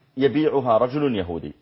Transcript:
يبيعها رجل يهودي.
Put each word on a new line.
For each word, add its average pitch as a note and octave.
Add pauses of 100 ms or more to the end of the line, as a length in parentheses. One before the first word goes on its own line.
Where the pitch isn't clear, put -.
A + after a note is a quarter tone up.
(160)
يبيعها C3
رجل C3
يهودي. E2